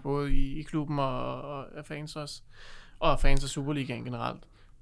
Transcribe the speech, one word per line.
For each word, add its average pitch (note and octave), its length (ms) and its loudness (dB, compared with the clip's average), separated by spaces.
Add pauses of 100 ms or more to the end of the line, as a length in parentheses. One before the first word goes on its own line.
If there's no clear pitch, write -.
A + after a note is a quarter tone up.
både C#3+ 300 -2
i, C#3 280 6
i - 20 -8
klubben D3 360 -4
og, B2+ 440 -4
og C#3+ 220 -12 (100)
er D3 80 -14
fans D3+ 340 -14
også, D3 260 -12 (560)
og D#3+ 140 4
er C3+ 40 4
fans C#3 280 8
af C3+ 60 -6
Superligaen C3+ 540 -4
generelt. B2 380 -6 (400)